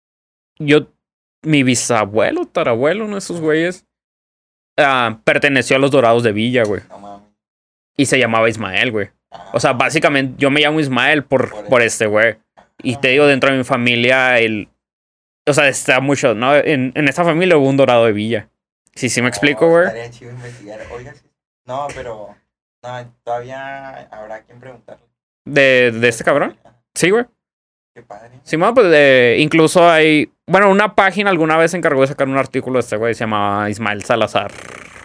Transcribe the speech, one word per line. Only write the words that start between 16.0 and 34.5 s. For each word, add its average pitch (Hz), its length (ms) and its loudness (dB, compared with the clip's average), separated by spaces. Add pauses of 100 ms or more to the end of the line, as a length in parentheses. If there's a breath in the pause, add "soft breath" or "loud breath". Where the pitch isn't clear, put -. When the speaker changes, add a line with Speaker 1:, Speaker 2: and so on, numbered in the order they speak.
Speaker 1:
¿no? 123 220 0
En, 131 400 0
en 151 120 0
esta 170 160 -2
familia 170 340 2
hubo 135 100 2
un 135 100 0
Dorado 123 280 4
de 113 80 0
Villa. 107 360 -6 (460)
Sí, 127 140 -4
sí 120 120 -2
me 123 80 0
explico, 143 380 0
Speaker 2:
Oh, - 20 4
Speaker 1:
güey. 170 180 4
Speaker 2:
estaría - 240 -10
chido 120 200 -20
investigar. 120 480 -18 (120)
Oiga, 127 220 -18
sí. - 80 -20 (440)
No, 135 280 -8
pero, 110 420 -14 (480)
no, 123 300 -16 (100)
todavía 131 880 -12
habrá 110 320 -18
quien 120 160 -20
preguntarle. 123 460 -20 (400)
Speaker 1:
¿De, 131 460 2
de 113 160 0
este 120 160 -2
cabrón? 160 400 -2
Speaker 2:
Ajá. - 140 -20 (180)
Speaker 1:
Sí, 165 140 0
güey. 233 160 0 (720)
Speaker 2:
Qué 127 80 -20
padre. - 400 -20
Speaker 1:
Sí, - 120 -6
bueno, 185 200 2
pues, 233 180 6
eh, 131 460 6
incluso 160 500 4
hay, 156 420 2 (160)
bueno, 190 220 4
una 202 260 2
página 202 360 2
alguna 160 260 2
vez 165 140 2
se 185 60 -6
encargó 151 240 0
de 135 60 4
sacar 139 220 -4
un 135 80 -2
artículo 127 400 -4
de 120 40 0
este 117 160 -6
güey, 113 160 -2
se 110 80 -8
llamaba 104 480 -2
Ismael 104 360 -6
Salazar 107 460 -2 (540)